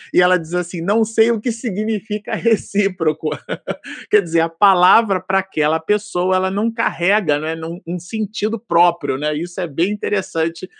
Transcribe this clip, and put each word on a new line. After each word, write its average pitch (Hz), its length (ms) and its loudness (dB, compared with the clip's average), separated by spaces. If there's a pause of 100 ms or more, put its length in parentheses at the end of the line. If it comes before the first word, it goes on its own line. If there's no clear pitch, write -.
(140)
E 180 80 6
ela 180 160 4
diz 160 160 -6
assim: 175 260 -4
"Não 208 240 2
sei 226 260 2
o 226 120 -2
que 240 100 -2
significa 214 840 -4
recíproco." 190 960 0
<laughs> - 800 -8
Quer 208 120 4
dizer, 165 180 0
a 165 80 2
palavra 190 720 4
pra 190 200 -2
aquela 156 380 0
pessoa, 185 580 0
ela 185 140 0
não 214 220 -2
carrega, 175 680 0
né, 156 160 -4
num, 165 320 -8
um 175 120 -4
sentido 214 600 -4
próprio, 170 600 0
né? 151 180 -2
Isso 175 240 -6
é 180 60 -4
bem 160 260 -2
interessante 190 880 -4